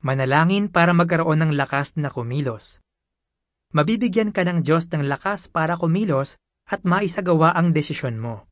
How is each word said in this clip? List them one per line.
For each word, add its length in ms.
Manalangin 640
para 240
magkaroon 480
ng 160
lakas 400
na 160
kumilos. 640
Mabibigyan 560
ka 160
ng 160
Diyos 320
ng 160
lakas 400
para 240
kumilos 640
at 160
maisagawa 720
ang 160
desisyon 480
mo. 300